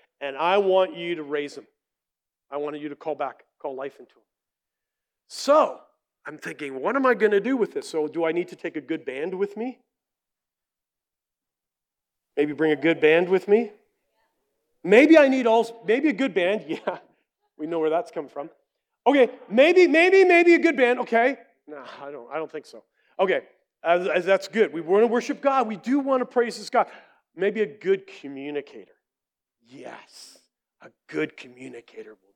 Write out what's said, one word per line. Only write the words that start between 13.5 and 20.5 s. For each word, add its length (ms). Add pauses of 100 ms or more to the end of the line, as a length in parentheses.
Maybe 320
I 120
need 180
all, 400
maybe 220
a 40
good 220
band. 340
<laughs> 0
Yeah, 300 (580)
we 100
know 140
where 100
that's 200
coming 200
from. 200 (560)
Okay, 240 (180)
maybe, 380
maybe, 380
maybe 300